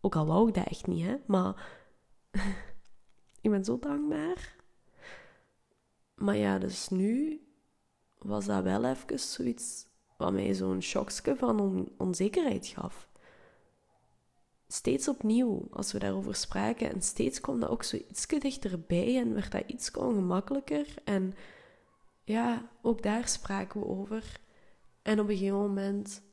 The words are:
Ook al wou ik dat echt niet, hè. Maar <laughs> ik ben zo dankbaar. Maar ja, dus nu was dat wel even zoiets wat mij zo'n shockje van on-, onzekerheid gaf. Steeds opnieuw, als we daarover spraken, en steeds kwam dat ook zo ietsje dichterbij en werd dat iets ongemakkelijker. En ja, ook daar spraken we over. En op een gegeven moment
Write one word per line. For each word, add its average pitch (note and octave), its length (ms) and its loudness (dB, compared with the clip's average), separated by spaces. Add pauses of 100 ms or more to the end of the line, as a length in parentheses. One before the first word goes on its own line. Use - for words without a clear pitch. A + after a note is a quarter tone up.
Ook G3 160 2
al D#3 100 4
wou F#3 220 8
ik G#3+ 60 2
dat F3+ 120 2
echt - 200 -6
niet, E3+ 180 0
hè. G#3+ 120 0 (100)
Maar F#3+ 540 0 (500)
<laughs> - 1080 -4
ik G#3+ 100 4
ben G3 140 4
zo A#3+ 140 0
dankbaar. D4+ 800 -2 (1600)
Maar G3+ 220 2
ja, G3+ 220 4
dus F#3+ 300 -4
nu A#3+ 520 0 (760)
was G#2 260 -2
dat G2+ 180 2
wel G2+ 220 2
even - 360 -2
zoiets - 680 -4 (300)
wat - 160 0
mij G2 220 2
zo'n F#2 280 0
shockje - 540 0
van A3+ 240 2
on-, F#3+ 380 0
onzekerheid G3+ 680 0
gaf. - 420 -10 (1600)
Steeds - 400 0
opnieuw, A#3 640 2
als - 220 -6
we G#3 60 -2
daarover G3 360 -2
spraken, A3 580 0
en F#3+ 100 -4
steeds - 380 0
kwam B3+ 200 -2
dat - 100 0
ook - 120 -2
zo - 140 -4
ietsje - 420 -2
dichterbij G3+ 800 0
en A3+ 160 2
werd G#3 180 -2
dat - 140 -2
iets - 240 -6
ongemakkelijker. B3+ 1040 0 (100)
En F#3+ 300 0 (880)
ja, A#3 460 0 (120)
ook A3+ 200 2
daar A3 260 0
spraken G3 520 -4
we - 60 -2
over. G3+ 560 -6 (640)
En G#3+ 160 4
op G#3 80 2
een G#3 80 2
gegeven G3 220 2
moment G3+ 640 -2 (100)